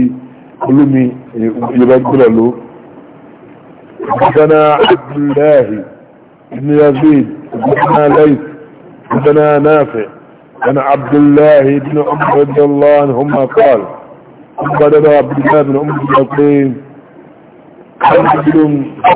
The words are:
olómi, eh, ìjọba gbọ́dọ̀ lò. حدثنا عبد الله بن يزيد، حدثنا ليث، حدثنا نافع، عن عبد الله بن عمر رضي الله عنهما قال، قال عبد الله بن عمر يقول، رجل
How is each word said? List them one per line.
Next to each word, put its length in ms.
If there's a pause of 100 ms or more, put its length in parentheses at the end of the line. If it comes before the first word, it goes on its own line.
(600)
olómi, 420 (300)
eh, 180 (180)
ìjọba 280
gbọ́dọ̀ 320
lò. 180 (1600)
حدثنا 540 (120)
عبد 420
الله 520 (840)
بن 220
يزيد، 540 (240)
حدثنا 560
ليث، 320 (720)
حدثنا 500
نافع، 460 (560)
عن 160
عبد 380
الله 640
بن 220
عمر 380
رضي 240
الله 380
عنهما 440
قال، 360 (960)
قال 140 (140)
عبد 300
الله 240
بن 160
عمر 180 (240)
يقول، 520 (1300)
رجل 840 (320)